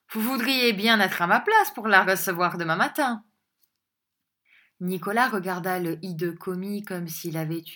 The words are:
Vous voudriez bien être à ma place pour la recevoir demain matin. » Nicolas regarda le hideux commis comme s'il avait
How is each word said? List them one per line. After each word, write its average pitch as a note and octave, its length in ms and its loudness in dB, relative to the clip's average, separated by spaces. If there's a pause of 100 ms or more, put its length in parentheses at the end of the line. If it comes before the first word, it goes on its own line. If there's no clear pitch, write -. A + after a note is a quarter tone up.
(120)
Vous A3 100 -4
voudriez B3 520 2
bien G#3+ 260 4
être F#3 220 2
à E3+ 60 2
ma A3 120 4
place G#4 320 4
pour G#3+ 160 -8
la G3 160 8
recevoir F3+ 540 0
demain E3 180 -2
matin. » A#3+ 480 -2 (1600)
Nicolas F#3+ 500 0
regarda F#3 500 -2
le E3 240 -4
hideux E3+ 300 -6
commis F#3+ 500 -8
comme F3 240 -8
s'il D#3+ 300 -8
avait D#3+ 260 -4 (120)